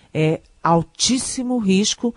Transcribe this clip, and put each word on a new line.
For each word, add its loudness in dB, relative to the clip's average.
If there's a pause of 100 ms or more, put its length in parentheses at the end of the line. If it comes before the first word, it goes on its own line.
(120)
é 0 (200)
altíssimo -2
risco, 0